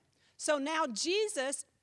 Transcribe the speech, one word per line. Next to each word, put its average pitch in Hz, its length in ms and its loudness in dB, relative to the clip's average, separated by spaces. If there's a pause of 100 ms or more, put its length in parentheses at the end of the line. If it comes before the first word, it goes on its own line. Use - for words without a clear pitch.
(380)
so 302 200 2
now 311 280 0
Jesus 285 800 -2 (180)